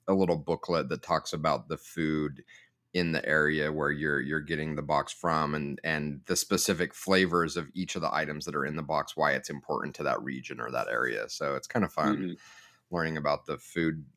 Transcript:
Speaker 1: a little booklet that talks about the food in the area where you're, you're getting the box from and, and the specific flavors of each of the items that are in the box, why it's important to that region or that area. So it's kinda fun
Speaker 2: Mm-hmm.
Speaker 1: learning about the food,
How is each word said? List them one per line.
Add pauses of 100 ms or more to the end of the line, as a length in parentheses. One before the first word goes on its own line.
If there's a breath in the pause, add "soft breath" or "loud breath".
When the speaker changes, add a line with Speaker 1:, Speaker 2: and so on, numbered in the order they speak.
Speaker 1:
a
little
booklet
that
talks
about
the
food (520 loud breath)
in
the
area
where
you're,
you're
getting
the
box
from
and,
and
the
specific
flavors
of
each
of
the
items
that
are
in
the
box,
why
it's
important
to
that
region
or
that
area.
So
it's
kinda
fun
Speaker 2:
Mm-hmm.
Speaker 1:
learning
about
the
food, (120)